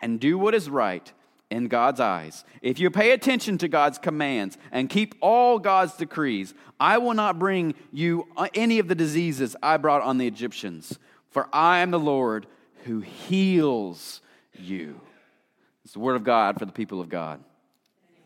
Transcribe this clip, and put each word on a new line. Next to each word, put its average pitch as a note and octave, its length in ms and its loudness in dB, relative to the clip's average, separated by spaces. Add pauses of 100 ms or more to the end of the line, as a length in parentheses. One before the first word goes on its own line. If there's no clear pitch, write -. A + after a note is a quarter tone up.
and A#2 180 -2
do D3+ 180 4
what G#3 160 2
is F3 160 0
right G#2+ 420 -2 (380)
in A#2+ 200 -4
God's B2 320 2
eyes, F2 420 -4 (180)
if C3 160 -2
you F3 140 0
pay G#3+ 200 4
attention A#3+ 480 0
to E3+ 100 -2
God's D3 280 2
commands C#3 600 -4 (120)
and B2+ 200 -2
keep G#3+ 320 -2
all A#3+ 380 4
God's F#3+ 340 2
decrees, C3 600 -4 (240)
I F3+ 200 4
will A#3+ 160 0
not G3+ 260 0
bring F3+ 340 0 (200)
you E3+ 340 0 (260)
any A3+ 260 2
of F3 100 2
the F3+ 60 0
diseases D3+ 680 -2
I D#3 140 4
brought C#3+ 240 2
on B2+ 160 0
the B2+ 100 0
Egyptians, G#2 720 -10 (300)
for - 220 -4
I E3+ 280 4
am F3+ 120 0
the F3 80 2
Lord B2+ 480 0 (380)
who A2+ 160 -6
heals D3 1200 -2 (360)
you." F2+ 440 -10 (800)
It's - 100 -20
the G#2 60 -14
word B2+ 160 0
of A#2 80 -4
God G#2+ 340 2
for A2 80 -8
the F#2+ 60 -10
people G2+ 300 -8
of E2+ 80 -12
God. D#2+ 340 -8 (840)